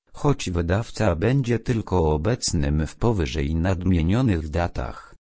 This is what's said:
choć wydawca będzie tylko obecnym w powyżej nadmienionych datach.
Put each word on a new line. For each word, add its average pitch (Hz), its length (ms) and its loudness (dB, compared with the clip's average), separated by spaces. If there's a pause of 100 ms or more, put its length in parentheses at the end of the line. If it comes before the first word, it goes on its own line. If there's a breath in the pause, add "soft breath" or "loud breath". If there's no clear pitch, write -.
(140)
choć - 360 0
wydawca 90 680 0
będzie 117 440 0
tylko 92 520 0
obecnym 78 760 0
w - 80 -12
powyżej 78 600 0
nadmienionych 90 960 2
datach. 82 640 -6 (140)